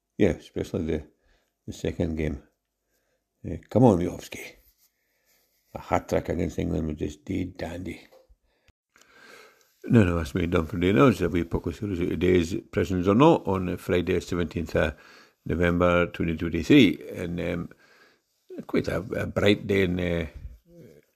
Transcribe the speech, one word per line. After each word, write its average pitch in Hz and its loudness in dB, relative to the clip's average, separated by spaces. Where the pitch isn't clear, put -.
yeah, 98 4
especially 90 -6
the, 78 -4
the - -12
second 80 -4
game. 76 -4
Uh, 87 -8
come 127 6
on, 107 8
Miovski. - -8
A - -12
hat-trick - -2
against 85 -2
England 85 -2
would 78 -6
just 80 -8
do 92 -4
dandy. 87 -12
No, 113 6
no, 87 2
that's 80 -4
me 85 0
done 85 0
for - -10
today 87 2
now. 135 6
It's 101 2
a 85 0
wee 85 0
puckle 85 -4
series 101 -6
of 87 -2
today's 87 2
Prisons 92 -2
or 101 4
Not 151 4
on 92 -2
Friday, 90 0
seventeenth 85 -4
of 80 2
November 87 2
twenty 85 -4
twenty-three. 85 4
And, 87 -6
um, 85 -4
quite - -2
a, 87 -2
a 95 -6
bright 101 2
day 98 2
in, 90 0
uh, 85 -2